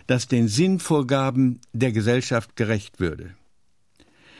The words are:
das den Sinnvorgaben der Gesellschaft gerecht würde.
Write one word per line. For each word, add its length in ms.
das 180
den 220
Sinnvorgaben 1120
der 200
Gesellschaft 640
gerecht 440
würde. 340